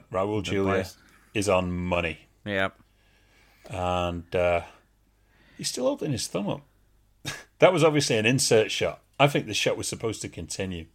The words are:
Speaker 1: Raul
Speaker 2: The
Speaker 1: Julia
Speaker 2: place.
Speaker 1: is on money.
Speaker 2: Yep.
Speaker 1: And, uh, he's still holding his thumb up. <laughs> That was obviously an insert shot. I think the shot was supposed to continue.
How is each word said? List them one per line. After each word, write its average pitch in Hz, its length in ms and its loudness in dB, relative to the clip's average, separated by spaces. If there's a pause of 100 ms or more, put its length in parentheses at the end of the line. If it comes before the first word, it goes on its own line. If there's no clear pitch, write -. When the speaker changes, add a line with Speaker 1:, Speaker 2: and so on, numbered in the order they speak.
(120)
Speaker 1:
Raul 101 320 -2
Speaker 2:
The 95 80 -8
Speaker 1:
Julia 98 220 0
Speaker 2:
place. 92 240 -4 (360)
Speaker 1:
is 104 160 -2
on 92 220 2
money. 87 560 -4 (180)
Speaker 2:
Yep. 95 300 -2 (920)
Speaker 1:
And, 90 640 -4
uh, 87 260 2 (960)
he's 170 120 -8
still 247 160 -4
holding 269 280 -2
his - 140 -4
thumb 196 220 -4
up. - 120 -6 (640)
<laughs> - 80 -8 (260)
That 160 120 8
was 165 140 4
obviously 143 320 4
an 107 80 2
insert 117 440 4
shot. - 300 -4 (180)
I 143 100 6
think 143 200 -2
the 104 60 -6
shot 101 240 0
was 110 100 -8
supposed 110 360 -6
to 104 40 -8
continue. 90 680 -8